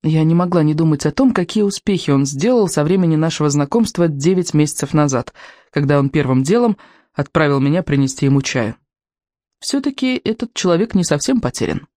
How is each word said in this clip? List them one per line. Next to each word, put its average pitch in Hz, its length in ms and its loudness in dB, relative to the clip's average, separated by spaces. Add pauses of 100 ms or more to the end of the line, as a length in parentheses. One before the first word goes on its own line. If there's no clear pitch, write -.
Я 156 220 2
не 160 100 4
могла 175 300 2
не 151 100 2
думать 156 320 0
о 151 60 2
том, 262 200 2
какие 185 300 -2
успехи 202 480 -2
он 139 160 2
сделал 190 420 0
со 151 160 -2
времени 165 340 2
нашего 156 340 0
знакомства 170 560 0
девять 160 480 0
месяцев 151 400 0
назад, 135 400 0 (340)
когда 143 300 0
он 139 100 0
первым 131 320 0
делом 214 340 2 (380)
отправил 143 460 0
меня 147 240 0
принести 139 420 0
ему 139 160 4
чаю. 117 340 -4 (840)
Все-таки 269 640 -4
этот 226 320 -6
человек 185 400 0
не 180 80 2
совсем 214 380 0
потерян. - 560 -6